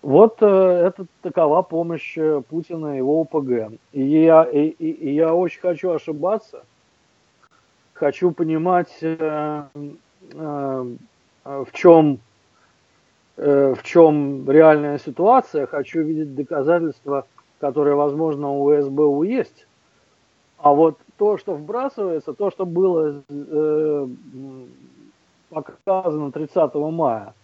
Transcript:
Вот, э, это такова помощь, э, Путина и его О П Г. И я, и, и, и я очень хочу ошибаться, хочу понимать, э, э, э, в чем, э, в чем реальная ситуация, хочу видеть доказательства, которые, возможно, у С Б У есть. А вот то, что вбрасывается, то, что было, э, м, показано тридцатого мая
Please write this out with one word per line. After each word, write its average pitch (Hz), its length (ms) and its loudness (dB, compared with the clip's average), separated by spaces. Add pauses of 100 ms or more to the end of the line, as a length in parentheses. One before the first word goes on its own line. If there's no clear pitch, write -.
Вот, 185 400 4
э, 220 40 4
это 185 600 2 (160)
такова 165 400 0
помощь, 165 560 -6
э, 156 320 -2
Путина 160 460 -8
и - 20 -6
его 139 240 0
О - 20 -2
П 156 160 -4
Г. 123 300 -4 (240)
И 143 100 -4
я, 160 400 6
и, 156 240 0
и, 160 220 -6
и 151 240 -6
я 160 200 0
очень 175 280 -2
хочу 180 300 -4
ошибаться, 160 760 -8 (1300)
хочу 156 380 -2
понимать, 165 680 -2
э, 151 640 -6 (680)
э, 143 520 -8 (600)
э, 139 200 -10
в - 60 -20
чем, 156 480 6 (1160)
э, 139 400 2
в - 60 -16
чем 147 680 4
реальная 147 480 6
ситуация, 165 680 0
хочу 151 340 -6
видеть 156 340 -6
доказательства, 143 880 -2 (340)
которые, 143 360 0
возможно, 147 560 -2
у 139 200 0
С 147 180 2
Б 143 160 2
У 143 180 2
есть. - 440 -6 (880)
А 147 160 4
вот 156 240 2 (200)
то, 208 200 -2
что - 160 -10
вбрасывается, 180 800 -8
то, 196 180 -6
что - 140 -8
было, 165 640 -2
э, 151 800 -4 (260)
м, 131 340 -20 (800)
показано 156 840 -6
тридцатого 151 600 -4
мая 120 420 -4 (100)